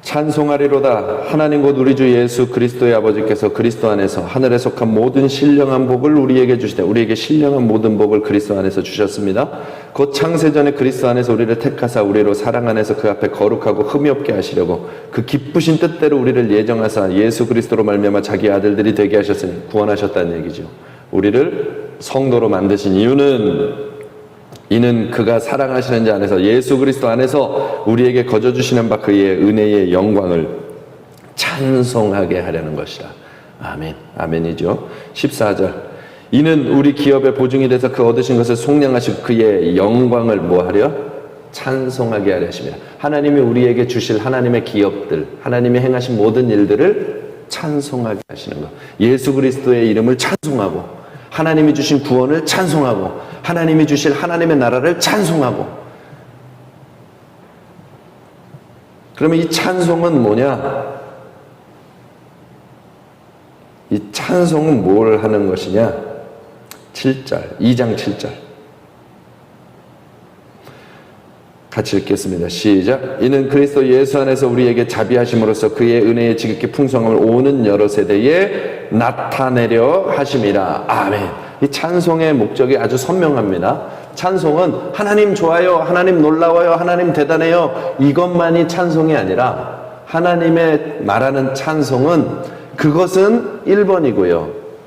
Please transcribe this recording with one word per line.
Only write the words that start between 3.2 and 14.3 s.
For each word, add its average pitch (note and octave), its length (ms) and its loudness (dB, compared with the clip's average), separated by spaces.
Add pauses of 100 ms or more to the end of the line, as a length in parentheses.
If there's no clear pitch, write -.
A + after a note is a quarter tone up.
그리스도 A#2 380 0
안에서 G2 320 0
하늘에 A#2+ 360 0
속한 A#2 360 -2
모든 B2+ 340 2
신령한 C3+ 600 2
복을 B2+ 280 2
우리에게 B2+ 440 4
주시되." G2+ 240 -4
우리에게 A2 320 0
신령한 C#3+ 520 2
모든 G#2+ 300 2
복을 G#2 240 2
그리스도 G#2 360 -2
안에서 F#2 260 -2
주셨습니다. G2+ 680 -4 (420)
"곧 C#3 220 0
창세전에 D3+ 600 2
그리스도 B2+ 360 0
안에서 A#2+ 240 0
우리를 A2+ 240 0
택하사 A#2+ 460 -2
우리로 G#2 300 2
사랑 A#2+ 360 -2
안에서 G#2+ 260 0
그 G#2+ 140 -2
앞에 G2+ 200 -2
거룩하고 G#2+ 540 0
흠이 C#3+ 260 0
없게 - 240 -2